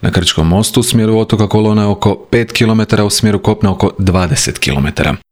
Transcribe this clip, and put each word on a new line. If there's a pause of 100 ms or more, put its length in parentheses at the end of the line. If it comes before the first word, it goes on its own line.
Na
Krčkom
mostu
u
smjeru
otoka
kolona
je
oko (140)
pet
kilometara,
u
smjeru
kopna
oko
dvadeset
kilometara. (160)